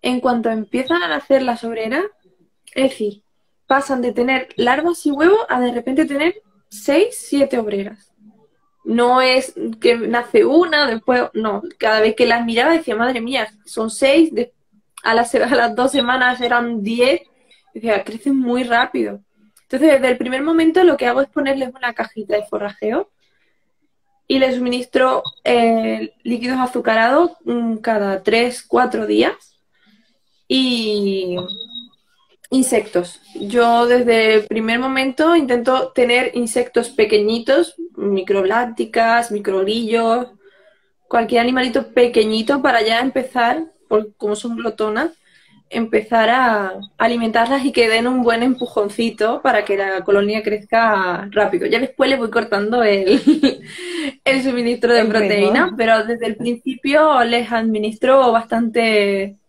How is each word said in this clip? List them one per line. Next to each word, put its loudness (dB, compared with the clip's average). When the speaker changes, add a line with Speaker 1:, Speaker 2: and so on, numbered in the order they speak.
Speaker 1:
en -2
cuanto 0
empiezan -4
a -4
nacer 0
las -4
obreras, -6
es 0
decir, -8
pasan 0
de -2
tener -2
larvas -2
y 0
huevos 2
a 0
de 0
repente -2
tener -2
seis, 0
siete -2
obreras. -8
No 2
es 2
que 4
nace 2
una, 2
después, 0
no. -4
Cada 2
vez 2
que 4
las 2
miraba 2
decía, -2
"Madre -2
mía, -4
son -6
seis", 4
de-, -4
a 0
las 0
se-, 0
a 0
las 0
dos 0
semanas 0
eran -2
diez. 0
Decía, -2
"Crecen -4
muy 0
rápido". -2
Entonces, 4
desde 4
el 0
primer -4
momento 2
lo 4
que -2
hago 0
es 0
ponerles -2
una -4
cajita -6
de -2
forrajeo -6
y 2
les 2
suministro, 0
eh, 0
líquidos -4
azucarados, 0
mm, -2
cada -2
tres, 0
cuatro 0
días. -2
Y -2
insectos. -2
Yo 2
desde 4
el 4
primer -2
momento 0
intento 0
tener 2
insectos -2
pequeñitos, 0
microblásticas, 0
microgrillos, -2
cualquier 0
animalito -2
pequeñito 2
para 2
ya 0
empezar, -2
por, -2
como -4
son -8
glotonas, -4
empezar 0
a 0
alimentarlas 0
y 0
que 2
den 0
un 0
buen 0
empujoncito -2
para 0
que -2
la -4
colonia 0
crezca 0
rápido. 0
Ya 0
después -2
les 0
voy -4
cortando -2
el, 2
<laughs> -2
el 0
suministro 0
de 4
Speaker 2:
El 2
ritmo. 0
Speaker 1:
proteína, 2
pero 2
desde -6
el -4
principio 0
les -2
administro 2
bastante 0